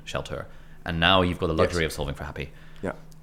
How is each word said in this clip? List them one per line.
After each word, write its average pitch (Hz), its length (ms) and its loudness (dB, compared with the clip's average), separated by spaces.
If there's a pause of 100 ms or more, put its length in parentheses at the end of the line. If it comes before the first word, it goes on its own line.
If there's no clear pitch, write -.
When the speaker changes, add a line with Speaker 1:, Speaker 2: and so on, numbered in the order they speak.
Speaker 1:
shelter, 69 400 -6 (400)
and 85 140 -2
now 92 240 8
you've 87 160 0
got 90 80 0
the 80 60 2
Speaker 2:
Yes. 80 60 2
Speaker 1:
luxury 87 260 4
of 76 60 0
solving 71 220 -4
for 71 100 -10
happy? 73 280 -8 (320)
Speaker 2:
Yeah. 92 80 -2 (320)